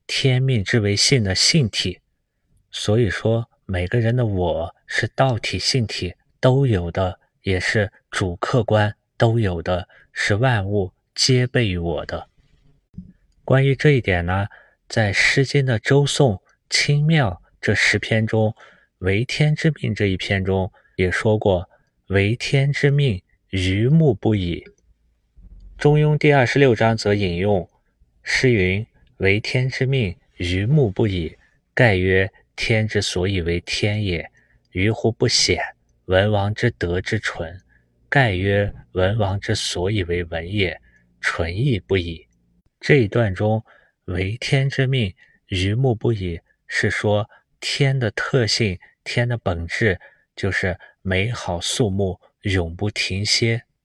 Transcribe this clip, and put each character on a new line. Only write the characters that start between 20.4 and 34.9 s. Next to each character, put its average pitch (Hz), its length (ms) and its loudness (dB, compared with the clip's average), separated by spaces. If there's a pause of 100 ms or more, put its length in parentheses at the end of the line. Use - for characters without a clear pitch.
中 95 260 0 (260)
也 92 140 0
说 107 260 0
过 95 320 2 (400)
，“为 98 280 2
天 139 360 0
之 143 180 2
命， 139 300 0 (280)
愚 95 400 0
目 151 260 4
不 110 200 0
已。” 87 300 -4 (1120)
中 151 220 4
庸 151 200 2
第 147 140 4
二 139 120 6
十 131 140 0
六 135 160 6
章 113 220 2
则 104 180 0
引 95 220 0
用 95 340 0 (520)
《诗》 - 300 0
云 98 340 0 (320)
：“为 95 200 4
天 127 300 -2
之 127 180 -2
命， 123 300 -2 (200)
愚 92 300 -2
目 135 240 4
不 113 160 0
已。 90 300 -4 (360)
盖 113 220 4
曰： 92 360 2 (260)
“天 110 320 0
之 104 120 0
所 - 280 -2
以 98 140 -2
为 85 180 -2
天 107 440 -4
也。 85 240 -4 (440)
愚 95 180 0